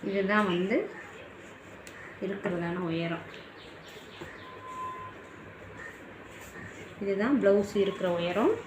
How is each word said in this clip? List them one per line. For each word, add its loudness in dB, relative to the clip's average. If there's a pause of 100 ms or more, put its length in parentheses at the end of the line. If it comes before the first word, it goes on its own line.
(100)
இதுதான் 4
வந்து 4 (1500)
இருக்கிறதான 0
உயரம். 0 (3750)
இதுதான் 6
பிளவுஸ் 8 (120)
இருக்கிற 2 (100)
உயரம். 6 (140)